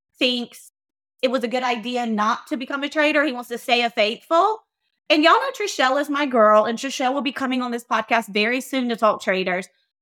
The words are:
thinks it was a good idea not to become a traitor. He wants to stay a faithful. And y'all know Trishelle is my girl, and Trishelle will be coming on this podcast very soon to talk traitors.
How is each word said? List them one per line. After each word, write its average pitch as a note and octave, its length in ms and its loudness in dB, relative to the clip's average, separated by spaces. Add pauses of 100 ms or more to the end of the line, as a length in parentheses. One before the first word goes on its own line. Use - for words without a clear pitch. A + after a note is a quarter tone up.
(180)
thinks B3 540 -4 (500)
it B3+ 80 2
was A#3+ 140 -2
a A#3+ 40 -6
good B3+ 140 -4
idea A#3+ 440 -4
not A3 420 -2
to D4+ 80 -4
become C4+ 260 -8
a C#4+ 60 -6
traitor. D4+ 360 2
He D4 80 -2
wants A#3+ 180 -10
to A#3 80 -6
stay A#3+ 240 0
a A#3 80 0
faithful. E4 760 0 (460)
And D4+ 120 6
y'all E4 120 8
know B4 160 0
Trishelle C#4+ 500 0
is D4 80 -4
my C#4+ 160 -2
girl, G#3+ 400 6
and A#3 140 -4
Trishelle C4 340 -2
will C#4 80 -2
be B3 100 -4
coming B3+ 320 -4
on B3 100 -6
this A#3 120 -8
podcast A3+ 440 -2
very G#3+ 320 -2
soon B3+ 280 -4
to A#3 80 -2
talk G#3+ 260 0
traitors. F#3 460 -2 (340)